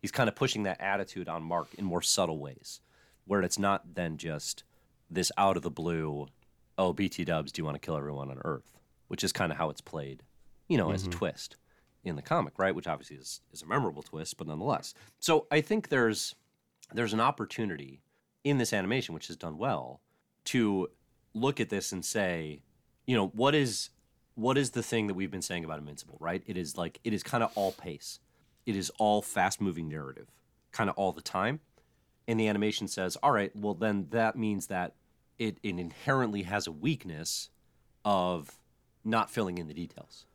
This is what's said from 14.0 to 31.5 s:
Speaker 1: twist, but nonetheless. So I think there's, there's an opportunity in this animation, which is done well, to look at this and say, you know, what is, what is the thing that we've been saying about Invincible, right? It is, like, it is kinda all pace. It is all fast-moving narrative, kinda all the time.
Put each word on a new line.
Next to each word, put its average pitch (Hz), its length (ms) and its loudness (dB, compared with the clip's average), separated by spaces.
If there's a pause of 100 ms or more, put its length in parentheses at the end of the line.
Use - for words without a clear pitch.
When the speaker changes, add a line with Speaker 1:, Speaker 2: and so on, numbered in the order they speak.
Speaker 1:
twist, - 340 -10
but 82 80 -10
nonetheless. 82 480 -4 (260)
So 156 300 4
I 151 120 4
think 208 280 0
there's, 117 460 4 (580)
there's 110 200 0
an 110 80 4
opportunity 87 840 0 (400)
in 143 140 4
this 117 160 2
animation, 101 420 0
which - 140 -10
is 80 80 -10
done 78 200 -8
well, 78 440 -2 (420)
to 104 460 4 (440)
look 131 260 0
at 110 100 2
this 98 240 -2
and 90 100 -4
say, 82 580 0 (460)
you 127 80 4
know, 101 140 4
what 131 260 4
is, 127 340 2 (460)
what 127 220 2
is 135 140 2
the 117 120 -2
thing 110 240 0
that 98 60 0
we've 92 180 -2
been 95 100 -6
saying 87 220 -4
about 80 160 -6
Invincible, 73 400 -14
right? 85 260 -4
It 92 120 -6
is, 82 200 -6
like, 85 260 -4
it 113 100 0
is 101 100 -2
kinda 117 320 2
all 98 160 4
pace. - 480 -12 (460)
It 110 100 0
is 90 240 -2
all 104 220 6
fast-moving 92 680 0
narrative, 73 420 -10 (440)
kinda 101 180 2
all 95 220 2
the 78 80 -10
time. 113 400 0 (680)